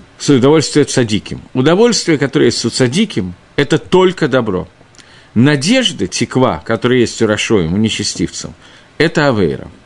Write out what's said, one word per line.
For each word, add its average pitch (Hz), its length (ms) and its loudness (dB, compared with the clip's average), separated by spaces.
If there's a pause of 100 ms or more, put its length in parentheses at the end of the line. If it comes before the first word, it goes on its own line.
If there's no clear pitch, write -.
(180)
с-, - 120 0
удовольствие 143 560 4
цадиким. 101 560 -4 (100)
Удовольствие, 170 640 2
которое 139 300 0
есть - 180 -2
у 113 60 -4
цадиким, 123 640 -2 (220)
это 143 220 0
только 180 500 0
добро. 107 380 -2 (680)
Надежды, 151 720 0
тиква, 120 580 -2
которые 120 360 0
есть - 200 -2
у 113 60 2
рашоим, 101 480 0
у - 20 -2
нечестивцев, - 760 -4 (460)
это 151 300 0
авейра. 92 400 -2 (180)